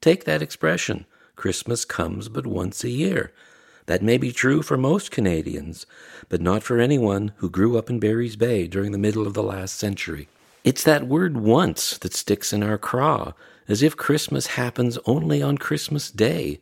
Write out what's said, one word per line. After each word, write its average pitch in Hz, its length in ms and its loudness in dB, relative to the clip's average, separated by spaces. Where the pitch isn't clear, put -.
Take 170 240 4
that - 160 0
expression, - 640 -2
Christmas - 480 -4
comes 95 440 -4
but 131 180 -6
once 95 380 -4
a 123 40 -2
year. 156 440 -2
That 80 180 0
may 117 140 4
be 127 160 0
true 139 300 2
for 143 160 0
most 143 320 2
Canadians, 82 720 -2
but 87 120 -2
not 92 220 2
for 120 160 0
anyone 110 580 2
who 90 140 -4
grew 104 260 2
up 110 140 -2
in 120 100 -2
Barry's 110 360 0
Bay 110 300 2
during 98 260 -4
the 101 60 -2
middle 104 280 2
of 98 80 -6
the 104 80 -2
last 98 340 -6
century. 82 520 -6
It's - 200 2
that 147 220 4
word 156 300 0
once 117 600 2
that - 160 -8
sticks - 380 -2
in 104 100 0
our 104 160 0
craw, - 540 0
as 107 140 2
if 151 140 4
Christmas 143 520 0
happens 120 580 -2
only 147 360 2
on 143 160 0
Christmas - 520 -4
Day. 107 520 0